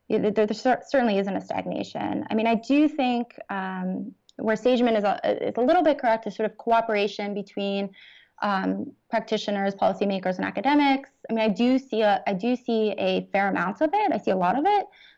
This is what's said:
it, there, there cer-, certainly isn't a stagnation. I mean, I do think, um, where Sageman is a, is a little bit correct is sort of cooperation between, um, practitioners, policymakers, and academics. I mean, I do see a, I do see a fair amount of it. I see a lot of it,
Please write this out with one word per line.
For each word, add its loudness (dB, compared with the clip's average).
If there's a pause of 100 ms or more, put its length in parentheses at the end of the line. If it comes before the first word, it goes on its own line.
(100)
it, 0
there, 2
there -4
cer-, 0
certainly 2
isn't -2
a -4
stagnation. -6
I -2
mean, 0
I 2
do 2
think, -2 (100)
um, -6 (260)
where 0
Sageman 2
is 0
a, 0
is -4
a 0
little 4
bit 2
correct 0
is -8
sort -2
of -16
cooperation 0
between, -4 (540)
um, -2 (160)
practitioners, -2
policymakers, 0
and -6
academics. 2 (220)
I -6
mean, 0
I 2
do 2
see -2
a, 4
I 0
do 0
see 0
a 0
fair 2
amount -2
of 4
it. 2
I 0
see -2
a 0
lot 2
of 0
it, 2 (320)